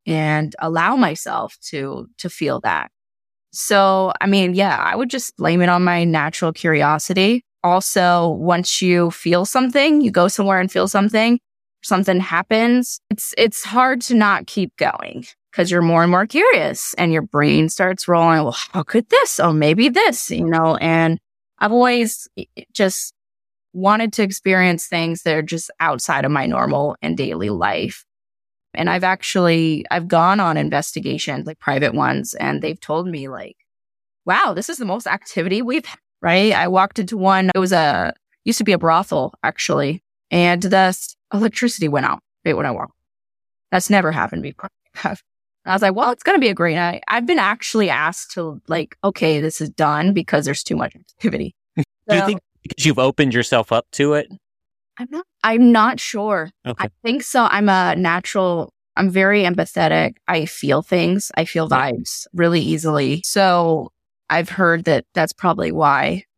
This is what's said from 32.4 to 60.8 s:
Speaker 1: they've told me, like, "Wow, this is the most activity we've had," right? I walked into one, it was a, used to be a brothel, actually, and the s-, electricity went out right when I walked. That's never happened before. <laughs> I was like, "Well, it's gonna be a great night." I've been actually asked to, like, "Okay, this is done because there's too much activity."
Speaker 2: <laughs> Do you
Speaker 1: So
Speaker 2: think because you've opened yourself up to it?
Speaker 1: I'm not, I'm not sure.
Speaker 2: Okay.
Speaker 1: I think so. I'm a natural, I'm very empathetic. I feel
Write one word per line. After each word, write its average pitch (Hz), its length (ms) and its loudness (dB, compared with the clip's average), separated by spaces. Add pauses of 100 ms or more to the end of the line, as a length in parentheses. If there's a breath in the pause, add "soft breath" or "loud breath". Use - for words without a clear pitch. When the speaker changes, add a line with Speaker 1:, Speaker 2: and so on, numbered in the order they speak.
Speaker 1:
they've 156 180 -6
told 160 260 -6
me, 147 220 -10
like, 123 280 -16 (680)
"Wow, 208 300 0
this 190 160 -8
is 330 80 -12
the 247 80 -6
most 202 200 -6
activity 190 540 -4
we've 254 240 -4
had," - 140 -18 (240)
right? 185 320 2
I 175 140 0
walked 185 300 0
into 214 200 -4
one, 190 360 2
it 190 40 0
was 185 140 0
a, 143 420 2 (300)
used 226 140 0
to - 60 0
be 202 80 2
a 175 60 4
brothel, 165 640 0
actually, 143 600 -2 (280)
and 175 320 2
the 190 140 0
s-, 185 380 0 (200)
electricity 214 540 0
went 139 180 0
out - 140 -4 (260)
right 156 100 0
when - 80 -2
I 139 60 -2
walked. 120 240 -8 (760)
That's 185 200 0
never 180 220 2
happened 127 300 -4
before. 143 280 -14 (120)
<laughs> - 220 -14 (600)
I 185 100 -4
was 196 80 0
like, 190 120 2
"Well, 240 160 0
it's 240 140 -6
gonna 370 160 2
be 254 80 4
a 196 60 -2
great 170 200 0
night." 175 320 -4
I've 240 200 0
been 330 120 2
actually 208 500 0
asked 156 440 -4
to, 160 360 -10
like, 160 360 -6
"Okay, 160 360 0
this 156 200 -4
is 151 100 -6
done 156 420 0
because 160 320 0
there's 139 200 -4
too - 120 -6
much - 200 -6
activity." - 580 -6 (100)
Speaker 2:
<laughs> - 120 -18
Do 156 60 -2 (260)
you 208 100 4
Speaker 1:
So 196 80 0
Speaker 2:
think 196 140 -2 (240)
because - 200 -8
you've 151 140 2
opened 131 340 2
yourself 117 380 0
up 117 220 0
to 147 220 0
it? 147 120 -2 (720)
Speaker 1:
I'm 247 120 -12
not, 320 140 -10 (200)
I'm 233 280 6
not 233 280 4
sure. 202 500 -6 (160)
Speaker 2:
Okay. 123 200 -6
Speaker 1:
I - 20 -4 (160)
think 240 180 -2
so. 247 280 0
I'm 208 180 2
a 185 280 2
natural, 175 760 -2 (240)
I'm 190 120 2
very 190 360 2
empathetic. 170 720 0 (120)
I 165 180 0
feel 143 360 -2